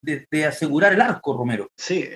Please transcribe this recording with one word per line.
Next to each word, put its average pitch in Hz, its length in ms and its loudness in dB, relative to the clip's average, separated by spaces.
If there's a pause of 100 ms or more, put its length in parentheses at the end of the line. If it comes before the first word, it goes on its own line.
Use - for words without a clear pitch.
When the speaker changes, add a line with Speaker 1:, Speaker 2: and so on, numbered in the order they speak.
Speaker 1:
de, 147 280 -6
de 151 160 0
asegurar 156 460 2
el 165 80 2
arco, - 360 0
Romero. 117 320 -4 (100)
Speaker 2:
Sí, 180 380 -4